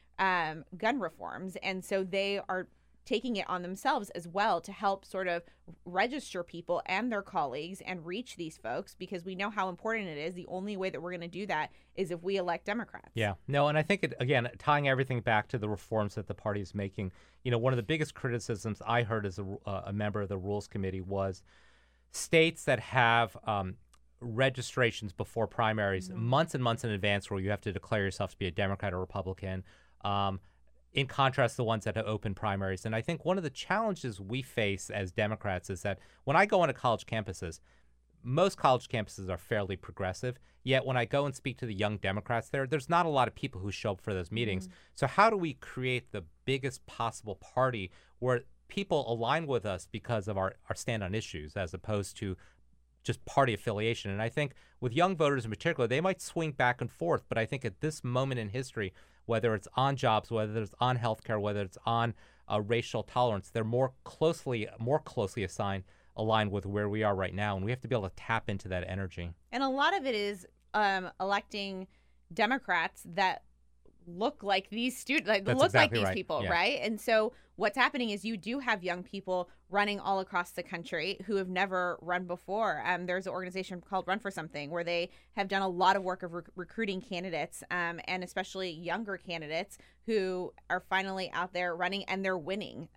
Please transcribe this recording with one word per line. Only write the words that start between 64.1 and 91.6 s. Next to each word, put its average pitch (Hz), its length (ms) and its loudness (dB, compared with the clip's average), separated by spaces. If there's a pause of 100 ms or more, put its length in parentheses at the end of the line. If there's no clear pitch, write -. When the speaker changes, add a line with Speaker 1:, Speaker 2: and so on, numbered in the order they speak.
Speaker 2:
more 131 200 2
closely 110 440 -2
assigned, 98 400 -2 (340)
aligned 110 340 4
with 98 140 -2
where 104 240 0
we 107 140 0
are 101 120 4
right 92 180 0
now, 101 220 0
and 95 80 -2
we 110 80 0
have 127 80 -2
to - 80 -8
be 135 80 0
able 98 140 -2
to - 60 -12
tap - 340 -2
into 98 180 -4
that 90 200 -2
energy. 92 440 -6 (200)
Speaker 1:
And 262 120 -2
a 269 60 2
lot 285 260 2
of 294 100 -2
it 254 100 0
is, 202 320 -4 (260)
um, 196 380 2 (100)
electing 196 640 -2 (460)
Democrats 208 680 2 (100)
that 185 300 2 (640)
look 202 340 -2
like 196 300 2
these 240 260 -2
stud-, 247 300 0
like, 196 180 4
Speaker 2:
That's 240 120 4
Speaker 1:
look 294 100 8
Speaker 2:
exactly 254 320 6
Speaker 1:
like - 20 2
these - 80 4
Speaker 2:
right. 92 60 0
Speaker 1:
people, 151 280 -2
Speaker 2:
Yeah. 95 60 0
Speaker 1:
right? 190 320 4
And 214 180 -4
so 220 340 4 (220)
what's 208 220 0
happening 254 320 2
is 202 160 -4
you 226 100 -2
do 214 220 -4
have 233 260 -2
young 180 200 -2
people 185 460 -4 (200)
running 202 300 2
all 190 200 0
across 185 320 -2
the 180 120 -8
country 170 640 -6
who 208 80 0
have 190 120 0
never 185 540 0
run 180 240 -2
before. 180 600 -2
Um, 175 200 0
there's 180 220 -2
an 180 60 -4
organization 185 460 -6
called 180 280 -4
Run 190 120 0
for 196 120 -6
Something 151 400 -8
where 170 120 -2
they 175 280 -2 (260)
have 196 100 -2
done 196 140 0
a 190 60 0
lot 185 280 4
of 196 80 0
work 185 200 -4
of 170 100 -8
rec-, 170 220 -10
recruiting 190 440 -4
candidates, 170 680 -6
um, 170 360 -2
and 185 180 -4
especially 185 480 -4
younger 180 460 -6
candidates 165 600 -6 (300)
who 185 440 0 (200)
are 180 180 0
finally 190 420 0
out 180 220 -4
there 180 220 0